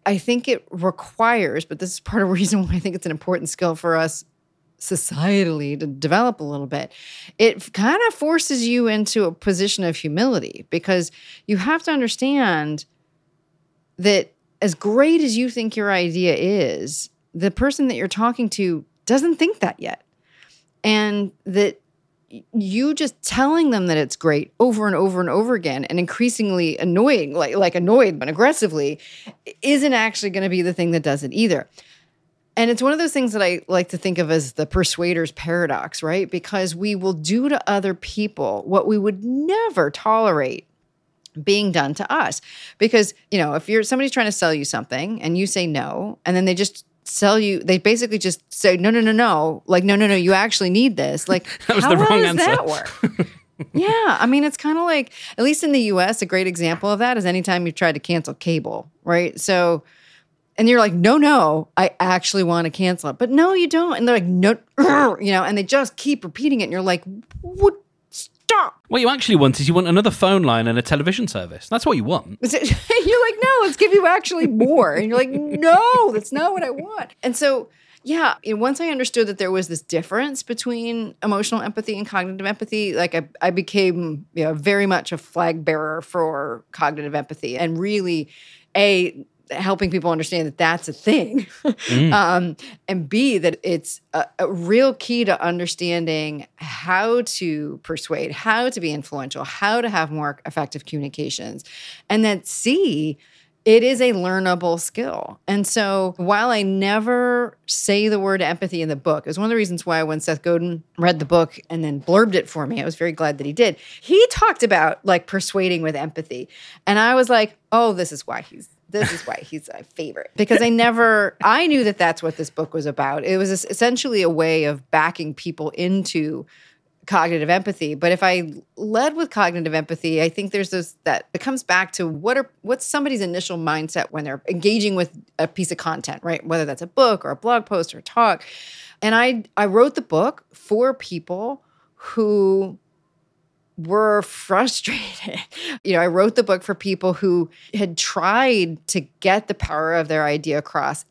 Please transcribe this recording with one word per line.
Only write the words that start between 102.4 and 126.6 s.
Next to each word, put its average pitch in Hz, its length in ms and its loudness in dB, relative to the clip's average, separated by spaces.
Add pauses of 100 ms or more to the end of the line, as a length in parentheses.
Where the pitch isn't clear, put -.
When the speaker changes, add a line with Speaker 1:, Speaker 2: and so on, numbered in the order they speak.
Speaker 1:
C, 220 720 -2 (460)
it 226 200 8
is 247 180 2
a 247 120 4
learnable 180 640 0
skill. - 680 -8
And 202 200 0
so 196 500 0
while 208 320 2
I 214 140 0
never 220 920 0 (100)
say 208 400 0
the 208 120 2
word 196 220 0
empathy 175 400 -4
in 160 80 -2
the 151 60 -4
book, 151 300 -2
it - 40 -6
was 160 80 -6
one 202 80 -2
of 220 60 0
the 233 40 0
reasons 180 300 -2
why 160 160 0
when 156 180 -2
Seth 156 220 -4
Godin 170 400 0 (160)
read 170 220 2
the 151 60 -4
book 165 340 2 (100)
and 165 140 -4
then 143 180 -4
blurbed 196 340 4
it - 140 0
for 151 160 -6
me, 143 160 -6
I 135 40 -8
was 160 100 -6
very 170 160 -2
glad 156 260 -4
that 143 80 -8
he 147 80 -6
did. 202 220 2 (260)
He 392 300 6
talked 440 320 2
about, 170 420 2
like, 180 220 2
persuading 185 560 -2
with 156 120 -2
empathy. 147 540 -8 (380)
And 202 100 2
I 226 160 4
was 254 160 4
like, 214 260 2 (160)
"Oh, 226 220 4
this 180 180 -4
is 143 140 -12
why 117 160 -8
he's, - 260 -20 (220)
this 208 240 -2
is 170 140 -10
why - 160 -6
he's - 280 -14
my - 120 -16
favorite." - 520 -12
Because 226 280 4
I 233 60 2
never, 226 760 4
I 269 240 4
knew 277 160 4
that 202 160 0
that's 165 240 2
what 160 140 -4
this 156 120 -6
book - 240 -6
was 151 140 -4
about. 139 360 -4
It 190 140 0
was 190 140 0
es-, 190 140 -4
essentially 233 580 0
a 170 60 4
way 160 340 2
of 147 260 -4
backing 156 460 0
people 160 400 -8
into 170 720 -2 (600)